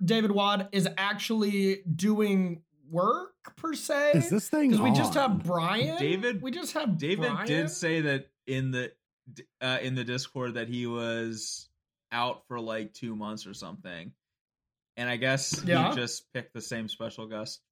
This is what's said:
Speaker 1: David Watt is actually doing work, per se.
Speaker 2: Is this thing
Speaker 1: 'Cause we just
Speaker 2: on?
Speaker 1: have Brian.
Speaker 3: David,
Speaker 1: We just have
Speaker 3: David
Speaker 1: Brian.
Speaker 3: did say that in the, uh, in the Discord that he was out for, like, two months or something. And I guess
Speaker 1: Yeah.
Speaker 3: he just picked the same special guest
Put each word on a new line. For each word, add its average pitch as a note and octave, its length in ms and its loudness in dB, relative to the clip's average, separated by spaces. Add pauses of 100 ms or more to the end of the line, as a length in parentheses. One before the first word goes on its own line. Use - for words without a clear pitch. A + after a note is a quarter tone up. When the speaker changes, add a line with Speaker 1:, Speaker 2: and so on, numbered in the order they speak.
Speaker 1:
David A3 280 4
Watt G3+ 420 2
is F#3+ 140 4 (100)
actually G3+ 840 2 (140)
doing F#3+ 680 2 (300)
work, A#3 420 0 (220)
per D#4+ 180 -4
se. D4 420 2
Speaker 2:
Is A#3+ 140 4
this G#3 200 0
thing D4 220 4
Speaker 1:
'Cause G#3+ 100 6
we B3 100 6
just - 260 4
Speaker 2:
on? C4+ 200 4
Speaker 1:
have - 60 -2
Brian. F#3+ 540 0
Speaker 3:
David, F#3+ 460 0
Speaker 1:
We B3+ 80 -4
just F4 220 -6
have B3+ 260 0
Speaker 3:
David F#3+ 320 0
Speaker 1:
Brian. G3 160 -4
Speaker 3:
did D#3 240 0
say E3 300 0
that C#3 260 0 (180)
in C3 260 -2
the, B2+ 200 -2 (720)
uh, B2+ 200 -2
in B2+ 140 -2
the B2 80 -2
Discord B2 520 -4
that A#2 120 -4
he B2 180 -4
was A#2 840 -4 (420)
out A#2+ 360 -2
for, A#2+ 120 -8
like, A2 340 -6
two A2+ 220 -8
months G#2+ 320 -8
or G2 80 -12
something. F2 560 -14 (840)
And B2 120 -4
I B2 80 -2
guess C3 480 0
Speaker 1:
Yeah. F3 240 4
Speaker 3:
he D4 60 0
just - 360 -6
picked A#2+ 220 -10
the A2+ 80 -10
same A2+ 280 -6
special A2+ 380 -10
guest A2 340 -10 (100)